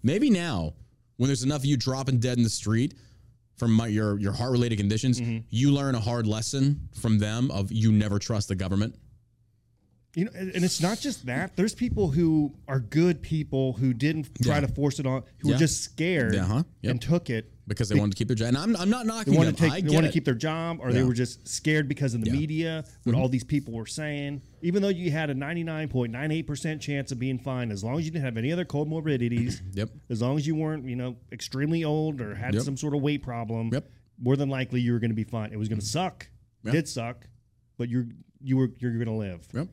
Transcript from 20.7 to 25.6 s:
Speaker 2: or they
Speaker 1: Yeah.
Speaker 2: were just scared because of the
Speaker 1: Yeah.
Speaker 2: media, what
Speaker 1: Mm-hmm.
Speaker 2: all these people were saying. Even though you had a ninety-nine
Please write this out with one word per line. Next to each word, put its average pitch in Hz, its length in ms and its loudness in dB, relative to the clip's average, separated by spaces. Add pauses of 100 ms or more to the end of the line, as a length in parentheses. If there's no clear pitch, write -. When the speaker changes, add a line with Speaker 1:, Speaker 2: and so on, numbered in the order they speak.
Speaker 2:
or 123 100 -2
they 123 100 4
Speaker 1:
Yeah. 127 40 4
Speaker 2:
were 127 80 2
just 120 340 -4
scared 156 400 0
because 135 280 -2
of 117 80 -2
the 113 80 0
Speaker 1:
Yeah. 135 60 2
Speaker 2:
media, 156 460 -4 (200)
what 120 100 2
Speaker 1:
Mm-hmm. 135 80 4
Speaker 2:
all 127 80 2
these 127 140 0
people 139 320 -2
were 113 100 -6
saying. 143 560 -6 (220)
Even 175 180 2
though 196 80 2
you 175 220 0
had 156 180 0
a 135 60 -2
ninety-nine 156 540 -6